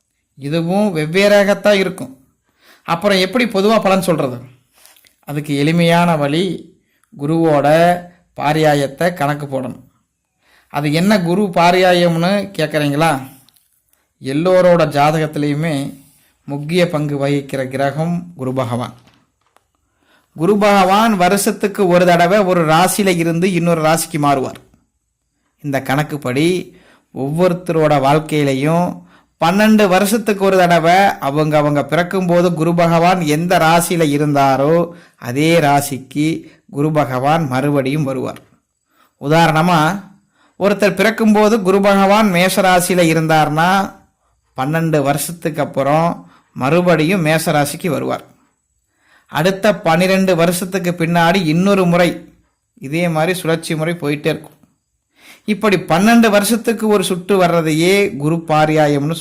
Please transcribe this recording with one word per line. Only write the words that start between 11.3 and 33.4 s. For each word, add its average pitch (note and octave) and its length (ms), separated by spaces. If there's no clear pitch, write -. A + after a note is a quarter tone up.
பாரியாயம்னு F3+ 1160
கேட்குறீங்களா? D3 640
எல்லோரோட E3+ 640
ஜாதகத்திலையுமே D3 1160
முக்கிய D3+ 440
பங்கு D3 380
வகிக்கிற C#3 420
கிரகம் D3+ 680
குரு C3 160
பகவான். A#2+ 420
குரு F#3 220
பகவான் G3+ 580
வருஷத்துக்கு G3 720
ஒரு F3 200
தடவை F3 320
ஒரு F3+ 280
ராசியில F3+ 400
இருந்து E3+ 460
இன்னொரு E3+ 300
ராசிக்கு D#3+ 400
மாறுவார். C3+ 360
இந்த C3+ 220
கணக்குப்படி D3 920
ஒவ்வொருத்தரோட D#3+ 840
வாழ்க்கையிலையும் D3+ 1080
பன்னெண்டு G#3 440
வருஷத்துக்கு G3 560
ஒரு G3 120
தடவை F3 380
அவங்க D3+ 380
அவங்க D3 280
பிறக்கும்போது F3 720
குரு D#3+ 200
பகவான் E3+ 460
எந்த E3+ 380